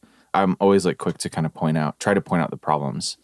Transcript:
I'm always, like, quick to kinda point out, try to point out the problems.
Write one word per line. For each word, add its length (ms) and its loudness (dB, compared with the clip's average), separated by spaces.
I'm 260 2
always, 260 4
like, 120 0
quick 200 -4
to 120 -8
kinda 180 -2
point 280 -2
out, 220 -4
try 160 0
to 60 4
point 220 0
out 80 -4
the 60 -8
problems. 680 -4